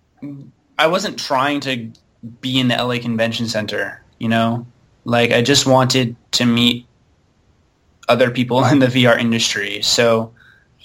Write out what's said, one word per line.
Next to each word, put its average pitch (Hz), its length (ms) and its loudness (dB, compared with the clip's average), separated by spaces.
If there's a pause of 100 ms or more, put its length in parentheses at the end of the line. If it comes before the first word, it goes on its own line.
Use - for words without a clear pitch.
(800)
I 156 80 4
wasn't 185 320 -2
trying 143 420 -2
to 120 300 -8 (480)
be 131 200 -2
in 127 100 2
the 120 60 0
L 123 160 -2
A 120 80 -2
Convention 113 480 -2
Center, 101 540 -6 (180)
you 113 100 -4
know? 117 360 0 (380)
Like, 123 280 0
I 120 100 2
just 135 260 2
wanted 127 480 2 (160)
to 123 140 0
meet 120 420 0 (1200)
other 120 240 4
people 123 340 0
<laughs> 120 60 4
in 143 80 4
the 131 80 4
V 123 180 2
R 120 120 6
industry. 110 640 -2
So, 113 520 0 (520)